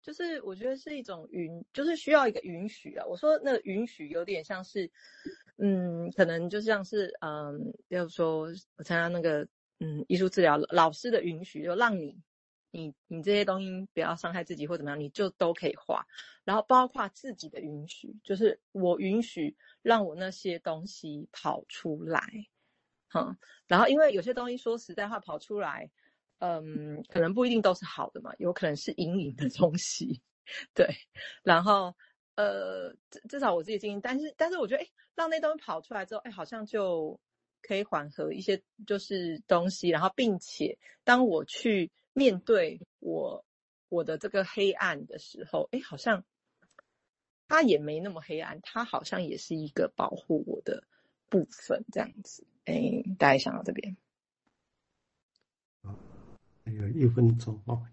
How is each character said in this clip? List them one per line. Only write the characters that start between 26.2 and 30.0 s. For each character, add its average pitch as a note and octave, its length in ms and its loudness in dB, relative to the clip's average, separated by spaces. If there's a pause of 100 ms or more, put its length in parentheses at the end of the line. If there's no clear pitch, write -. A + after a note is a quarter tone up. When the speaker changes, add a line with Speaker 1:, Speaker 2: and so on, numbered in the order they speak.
Speaker 1:
嗯， D#3 720 -6
可 - 100 -2
能 E3 140 2
不 B3 100 2
一 B3 60 2
定 A#3 100 4
都 G3 140 4
是 F3+ 100 -6
好 - 280 -8
的 - 100 -14
嘛， - 160 -12
有 F3+ 160 -2
可 F3+ 140 -2
能 D3 80 0
是 E3+ 220 -6
阴 F3 200 0
影 C#3+ 180 -4
的 C3 140 -2
东 E3 300 2
西。 - 420 -6 (240)